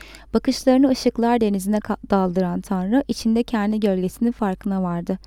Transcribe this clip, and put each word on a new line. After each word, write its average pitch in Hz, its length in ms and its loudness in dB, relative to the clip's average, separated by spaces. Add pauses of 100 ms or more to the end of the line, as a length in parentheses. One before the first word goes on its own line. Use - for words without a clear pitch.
(340)
Bakışlarını 262 540 2
ışıklar 240 520 0
denizine 202 360 0
ka-, - 340 -6
daldıran 185 500 0
Tanrı, 196 480 0
içinde 226 340 0
kendi 214 380 -2
gölgesinin 196 520 0
farkına 190 500 -4
vardı. 175 440 -4